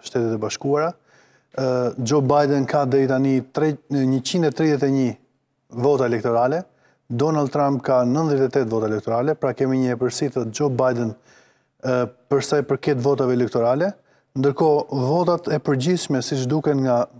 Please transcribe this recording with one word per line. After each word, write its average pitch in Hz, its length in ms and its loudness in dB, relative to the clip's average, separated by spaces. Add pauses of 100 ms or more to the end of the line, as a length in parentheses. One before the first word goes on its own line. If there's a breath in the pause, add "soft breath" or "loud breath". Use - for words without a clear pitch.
Shtetet 113 320 -2
e - 20 -6
Bashkuara. 143 540 -2
Ë, - 720 -12 (340)
Joe 135 240 2
Biden 143 460 2
ka 143 180 0
deri 135 240 2
tani 135 300 2 (100)
tre-, 151 240 0 (160)
njëqind 135 560 0
e 139 80 0
tridhjetë 147 320 0
e 135 80 2
një 131 140 2 (760)
vota 131 240 4
elektorale, 120 560 0 (460 soft breath)
Donald 143 420 0
Trump 139 320 0
ka 127 240 2
nëntëdhjetë 139 400 2
e - 100 -4
tetë 117 140 0
vota 110 160 0
elektorale, 117 480 -2
pra 135 220 -2
kemi 131 260 0
një 123 140 -2
epërsi 127 400 -2
të 120 180 -2
Joe 147 160 0
Biden, 120 400 0 (720 soft breath)
ë, 127 180 0 (300)
për 135 160 0
sa 147 160 2
i - 60 -8
përket 139 340 0
votave 131 320 2
elektorale, 123 560 0 (480 soft breath)
ndërkohë 143 720 2
votat 170 420 0
e 151 80 0
përgjithshme, 143 640 0
siç 131 260 -4
duken 147 360 0
nga 120 180 2 (160)